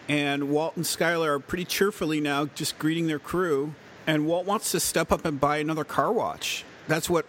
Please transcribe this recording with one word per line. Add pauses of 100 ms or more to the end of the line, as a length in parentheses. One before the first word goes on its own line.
and
Walt
and
Skylar
are
pretty
cheerfully
now
just
greeting
their
crew. (320)
And
Walt
wants
to
step
up
and
buy
another
car
wash, (240)
that's
what